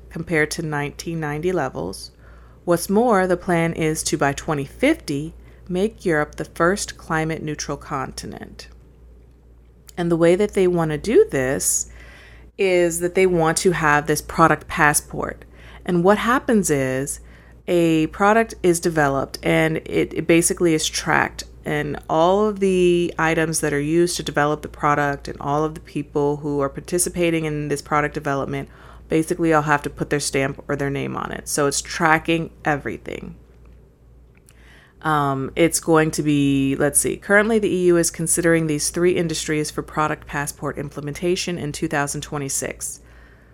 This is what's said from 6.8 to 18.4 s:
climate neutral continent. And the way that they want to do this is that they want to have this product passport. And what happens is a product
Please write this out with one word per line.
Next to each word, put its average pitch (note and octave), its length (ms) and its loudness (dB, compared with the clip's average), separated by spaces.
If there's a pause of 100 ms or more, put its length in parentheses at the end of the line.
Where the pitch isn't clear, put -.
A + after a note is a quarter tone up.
climate D#3+ 460 -4
neutral D3+ 360 -8
continent. - 880 -10 (1300)
And E3+ 140 -2
the E3+ 60 4
way E3+ 180 6
that G#3 180 0
they F#3+ 140 4
want E3 240 2
to D3+ 60 -2
do A#3+ 340 4
this - 580 -2 (680)
is F3 420 2
that F3 160 -2
they F#3+ 100 6
want E3 340 2
to F#3+ 120 4
have D3+ 340 2
this D3+ 160 0
product D3+ 460 2
passport. - 800 0 (380)
And F3 200 2
what G3+ 160 6
happens A3+ 500 2
is C3+ 500 -2 (480)
a E3 400 2
product A3 540 2